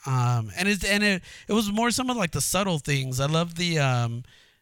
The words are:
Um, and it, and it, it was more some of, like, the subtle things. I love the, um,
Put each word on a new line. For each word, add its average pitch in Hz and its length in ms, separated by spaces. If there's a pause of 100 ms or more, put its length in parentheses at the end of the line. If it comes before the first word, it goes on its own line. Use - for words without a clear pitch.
Um, 123 500
and 185 140
it, 202 160
and 202 180
it, 190 200 (260)
it - 40
was 214 180
more 226 200
some 254 180
of, 247 60
like, 185 160
the 151 80
subtle 180 400
things. 131 400
I 139 60
love 165 300
the, 170 240
um, 120 440 (380)